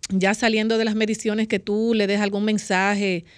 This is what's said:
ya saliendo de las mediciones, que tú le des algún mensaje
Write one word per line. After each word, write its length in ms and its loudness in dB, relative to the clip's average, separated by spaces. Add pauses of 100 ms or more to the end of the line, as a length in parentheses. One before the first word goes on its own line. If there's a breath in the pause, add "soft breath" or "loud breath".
(100)
ya 240 2
saliendo 440 0
de 60 2
las 100 0
mediciones, 540 -2
que 100 0
tú 360 0
le 120 2
des 140 0
algún 240 -2
mensaje 800 0 (140 soft breath)